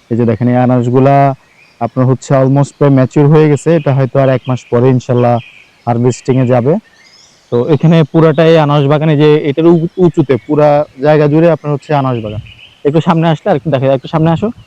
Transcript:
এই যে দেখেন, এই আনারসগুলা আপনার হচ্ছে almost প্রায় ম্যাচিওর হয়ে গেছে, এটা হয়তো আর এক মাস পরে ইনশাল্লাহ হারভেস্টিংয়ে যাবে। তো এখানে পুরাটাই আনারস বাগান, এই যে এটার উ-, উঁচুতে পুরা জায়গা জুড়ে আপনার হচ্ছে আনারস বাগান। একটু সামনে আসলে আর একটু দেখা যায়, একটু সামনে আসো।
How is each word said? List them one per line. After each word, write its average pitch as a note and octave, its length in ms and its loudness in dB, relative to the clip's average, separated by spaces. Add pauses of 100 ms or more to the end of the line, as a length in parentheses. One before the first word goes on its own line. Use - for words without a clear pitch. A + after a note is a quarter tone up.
(100)
এই A2+ 60 -2
যে A#2+ 80 0
দেখেন, A#2 240 -2
এই B2 80 0
আনারসগুলা C3 800 2 (460)
আপনার B2+ 260 -2
হচ্ছে C3 280 -2
almost C3+ 440 0
প্রায় C#3+ 140 2
ম্যাচিওর C3+ 340 2
হয়ে D#3 220 4
গেছে, D#3 280 0
এটা C#3+ 180 -2
হয়তো C3+ 240 -2
আর C3+ 100 0
এক C3 200 -2
মাস B2+ 120 -6 (100)
পরে B2 180 2
ইনশাল্লাহ A#2+ 500 0 (480)
হারভেস্টিংয়ে B2 600 -2
যাবে। B2+ 300 0 (720)
তো B2 180 -2
এখানে E3 440 2
পুরাটাই D#3+ 460 2
আনারস D3 280 0
বাগান, D3+ 220 -2
এই D3+ 80 0
যে D3+ 200 4
এটার D#3+ 300 -2
উ-, E3+ 300 2
উঁচুতে D#3+ 400 0 (100)
পুরা D3 380 0 (160)
জায়গা D3+ 260 2
জুড়ে D#3+ 240 2
আপনার D3 220 -4
হচ্ছে D3 220 -6
আনারস C3 300 -4
বাগান। G#2+ 160 -10 (440)
একটু D3 160 0
সামনে E3 280 -2
আসলে E3 220 -4
আর E3 60 0
একটু D#3 140 -6
দেখা C3+ 160 -2
যায়, C3+ 80 2
একটু - 140 -6
সামনে D#3+ 220 -2
আসো। G3+ 200 -4 (160)